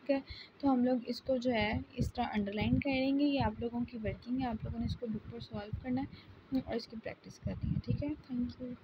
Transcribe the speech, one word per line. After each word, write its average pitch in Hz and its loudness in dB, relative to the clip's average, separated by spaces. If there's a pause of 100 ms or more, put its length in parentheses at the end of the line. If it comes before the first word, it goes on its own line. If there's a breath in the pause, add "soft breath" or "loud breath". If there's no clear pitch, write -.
है। 277 4 (400 loud breath)
तो 285 4
हम 254 6
लोग 254 4
इसको 254 0
जो 247 2
है 226 2 (160)
इस 220 2
तरह 240 0
underline 214 2
करेंगे। 277 2
ये 277 2
आप 220 0
लोगों 240 -2
की 240 -8
वर्किंग 233 -4
है, 262 0
आप 226 -4
लोगों 233 -4
ने 233 0
इसको - -2
book 214 -6
पर 233 -10
solve 214 -6
करना 254 0
है - -6
और 233 -4
इसकी 233 -6
practice - -10
करनी - -4
है, - 2
ठीक - 0
है। 294 -2
Thank 247 -4
you। 247 -8